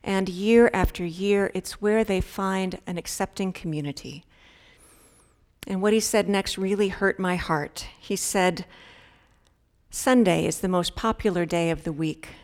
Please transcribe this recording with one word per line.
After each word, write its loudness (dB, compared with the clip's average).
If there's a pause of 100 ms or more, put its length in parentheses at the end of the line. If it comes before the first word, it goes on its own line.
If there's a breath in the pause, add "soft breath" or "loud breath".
and -2
year 6
after 0
year. 0
It's -8
where 2
they 0
find -4
an -6
accepting -4
community. -8 (1400 soft breath)
And -4
what 4
he 4
said 2
next -2
really 0
hurt 0
my 0
heart. -4 (120)
He -6
said, 0 (1200 loud breath)
"Sunday 4
is -2
the -2
most 0
popular -2
day 0
of -4
the -4
week. -6 (140)